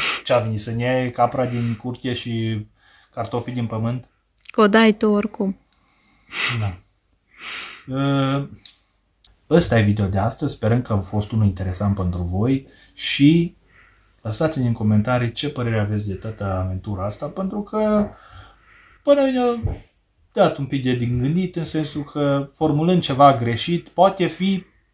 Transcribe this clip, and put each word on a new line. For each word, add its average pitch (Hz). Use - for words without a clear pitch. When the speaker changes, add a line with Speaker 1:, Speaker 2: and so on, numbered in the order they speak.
Speaker 1:
ce-a -
venit 110
să 110
ne 117
iei, 127
capra 123
din 117
curte 123
și 113
cartofii 120
din 120
pământ? 117
Speaker 2:
Că -
o 208
dai 220
tu 214
oricum. 202
Speaker 1:
Da. 104
Ă, 139
ăsta 151
e -
video 104
de 95
astăzi, 117
sperăm 117
că 120
a 101
fost 104
unul 110
interesant 95
pentru 90
voi 104
și 170
lăsați-ne 120
în 117
comentarii 113
ce 147
părere 117
aveți 104
de 95
toată 107
aventura 92
asta, 107
pentru 190
că 214
până 285
ne-a 247
dat -
un 139
pic 131
de 127
din 120
gândit, 175
în 165
sensul 151
că 139
formulând 160
ceva 139
greșit, 120
poate 190
fi 185